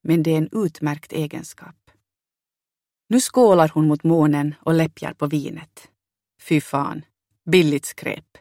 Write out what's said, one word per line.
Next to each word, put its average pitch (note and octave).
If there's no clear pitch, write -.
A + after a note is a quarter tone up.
Men D#3+
det D#3+
är D#3+
en D#3
utmärkt D#3
egenskap. -
Nu A#3+
skålar G3
hon D#3
mot D3
månen D3+
och D#3+
läppjar D#3+
på -
vinet. -
Fy D3+
fan, C#3+
billigt D#3
skräp. -